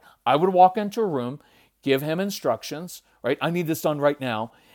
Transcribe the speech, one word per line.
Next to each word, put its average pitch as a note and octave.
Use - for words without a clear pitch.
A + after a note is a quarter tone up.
I C3
would F3+
walk F#3
into G#3
a A3
room, C3+
give C3+
him D#3+
instructions, E3+
right? C3
"I D3+
need E3+
this D#3
done D3+
right D3
now." A#2